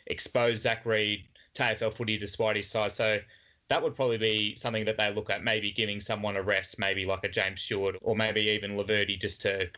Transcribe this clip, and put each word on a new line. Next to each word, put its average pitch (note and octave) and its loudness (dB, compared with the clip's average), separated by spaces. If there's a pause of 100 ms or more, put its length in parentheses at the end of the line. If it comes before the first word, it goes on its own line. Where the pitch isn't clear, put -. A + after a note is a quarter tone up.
expose A#2+ 2
Zach A#2 0
Reed G#2+ 2 (300)
to C3 0
A B2 4
F A2 0
L A2 2
footy A2 -2
despite G#2+ 0
his G2+ -2
size. G#2 0
So G#2+ 2 (460)
that D3 2
would D3 -2
probably B2 2
be G#2+ 2
something A2+ -2
that A2 2
they G#2 2
look G#2 -4
at, F#2 0
maybe G#2+ 0
giving G2+ -2
someone G#2 -2
a G2 0
rest, F#2+ 0
maybe G2 0
like F#2+ -2
a G2+ -2
James F#2+ -2
Stewart G2 -2
or A2 0
maybe G#2+ 0
even G#2 0
Laverty, G2+ 0
just G2+ -4
to, G2 0